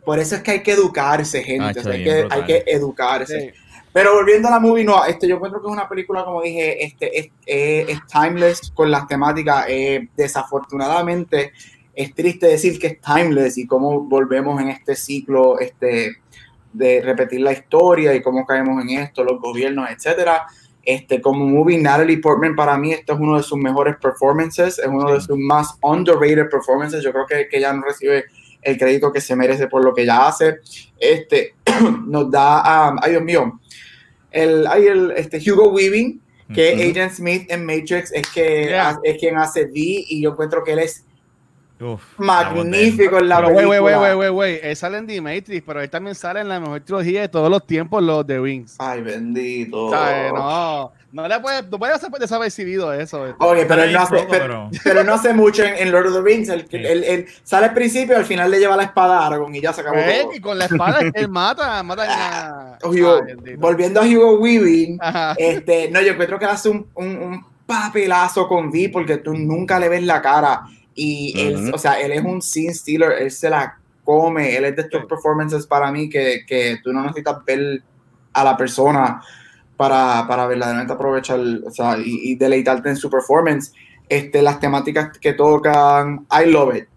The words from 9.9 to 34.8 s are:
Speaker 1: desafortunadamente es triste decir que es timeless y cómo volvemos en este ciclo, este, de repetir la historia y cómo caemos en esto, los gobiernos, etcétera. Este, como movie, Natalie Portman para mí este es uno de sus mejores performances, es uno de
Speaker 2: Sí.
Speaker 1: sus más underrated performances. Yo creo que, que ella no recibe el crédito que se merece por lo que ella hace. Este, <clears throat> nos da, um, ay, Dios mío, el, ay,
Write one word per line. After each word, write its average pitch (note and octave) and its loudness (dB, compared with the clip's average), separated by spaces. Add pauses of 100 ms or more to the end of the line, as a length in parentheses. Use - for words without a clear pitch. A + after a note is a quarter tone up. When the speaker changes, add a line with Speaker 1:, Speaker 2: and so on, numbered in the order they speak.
Speaker 1:
desafortunadamente C#3+ -4 (420)
es C#3 -8
triste E3+ 2
decir D#3 2
que E3 -4
es D#3 -8
timeless D3 2
y A#2+ -8
cómo C#3+ 0
volvemos C3+ 0
en C3+ -4
este C3+ -6
ciclo, C3 0
este, A#2+ -4 (560)
de B2+ 2
repetir B2+ -2
la C3+ 2
historia D#3+ 4
y B2 0
cómo C3 -2
caemos C3 0
en B2 -8
esto, C#3+ -6
los B2+ -2
gobiernos, B2+ -4
etcétera. E3 -2 (380)
Este, C3 -2
como C#3 0
movie, D3+ 4
Natalie D#3 2
Portman D#3 0
para C#3+ 2
mí D3+ -2
este D3+ -6
es D3+ -2
uno D3+ 2
de D3 0
sus C#3+ -6
mejores C#3+ 0
performances, D#3 0
es C3 -4
uno C#3 0
de C#3 2
Speaker 2:
Sí. - -12
Speaker 1:
sus C#3+ -2
más D3 -2
underrated D3+ 2
performances. C#3+ -2
Yo C3 -2
creo C3+ -4
que, D3 -2
que C#3+ -2
ella C#3 0
no C#3 -6
recibe C#3 -2 (360)
el C3+ -2
crédito C#3 2
que C#3+ -2
se B2+ -4
merece C3 2
por C3 2
lo B2+ 4
que B2 0
ella A#2+ 4
hace. D#3 2 (420)
Este, D3+ 2 (100)
<clears throat> A#3 2
nos D3 -2
da, D3 4
um, C3+ -4
ay, D#3+ 0
Dios E3 2
mío, D#3+ -2 (720)
el, D#3+ 2
ay, G3+ 4